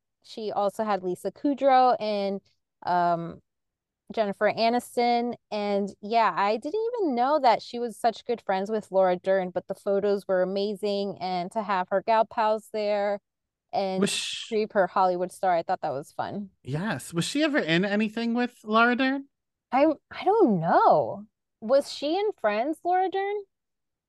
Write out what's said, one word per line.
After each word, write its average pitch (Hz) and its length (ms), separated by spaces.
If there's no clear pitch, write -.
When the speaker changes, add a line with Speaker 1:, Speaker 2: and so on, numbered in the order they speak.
Speaker 1:
she 220 280
also 202 320
had 208 200
Lisa 185 280
Kudrow 254 720
and, 202 400
um, 170 560
Jennifer 208 360
Aniston. 240 840
And 202 500
yeah, 208 340
I 202 220
didn't 311 240
even 294 120
know 262 260
that 240 200
she - 180
was 233 200
such - 260
good 233 160
friends 196 300
with 214 200
Laura 185 260
Dern, 190 340
but 180 160
the 196 80
photos 202 520
were 185 160
amazing. 202 800
And 185 320
to 220 100
have 185 280
her 190 120
gal 220 220
pals 214 480
there, 208 480
and 190 260
Speaker 2:
Was 175 100
sh- - 380
Speaker 1:
creep 214 240
her 196 140
Hollywood 185 460
star. 185 220
I 165 80
thought - 200
that 156 100
was 139 200
fun. 190 380
Speaker 2:
Yes. 156 500
Was 170 120
she 285 180
ever 285 160
in 170 260
anything 220 500
with 247 200
Laura 233 320
Dern? 269 280
Speaker 1:
I, 277 140
I - 140
don't 320 360
know. 202 640
Was 269 320
she 302 240
in 415 140
Friends, 220 440
Laura 370 260
Dern? 392 240